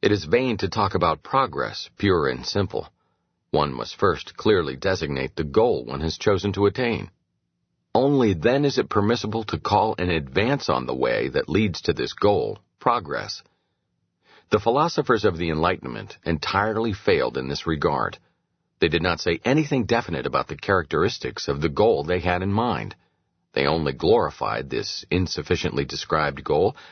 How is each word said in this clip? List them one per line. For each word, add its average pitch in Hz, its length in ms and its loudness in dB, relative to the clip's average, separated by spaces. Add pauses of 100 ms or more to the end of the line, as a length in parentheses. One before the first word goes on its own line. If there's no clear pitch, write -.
It 101 100 2
is 104 120 0
vain 117 340 0
to 95 120 -2
talk 101 260 -2
about 85 260 2
progress, 73 760 -2
pure 90 320 2
and 64 160 -6
simple. - 420 -2 (640)
One 76 220 2
must 57 240 -8
first - 400 0
clearly 85 400 2
designate 71 580 -2
the - 80 -4
goal 78 400 2
one 67 180 -8
has 82 160 -4
chosen 98 360 0
to 98 120 2
attain. 110 460 -2 (840)
Only 127 400 4
then 120 300 2
is 139 140 2
it 120 120 0
permissible 110 560 0
to - 140 -6
call 104 380 2
an 90 120 -2
advance 87 600 0
on 64 160 2
the 64 100 -4
way 62 340 0
that 71 200 -2
leads 82 320 0
to - 120 0
this 64 200 -4
goal 80 460 0 (200)
progress. 110 640 -2 (1080)
The 107 100 4
philosophers 127 680 2
of 90 120 2
the 85 120 -2
Enlightenment 78 760 -2
entirely 104 680 0
failed 65 440 2
in 65 120 -4
this 73 180 -6
regard. 73 500 0 (640)
They 87 80 4
did 80 140 2
not 85 180 0
say 87 240 -2
anything 139 420 2
definite 90 400 -2
about 65 220 -2
the 71 80 -8
characteristics 80 920 -2
of 71 100 -2
the 76 100 0
goal 82 340 2
they 87 160 0
had 90 220 0
in 98 120 -2
mind. 107 420 -2 (580)
They 69 120 2
only 73 280 0
glorified 69 760 0
this 58 400 -8
insufficiently 85 760 -2
described 71 580 -4
goal 85 320 2 (160)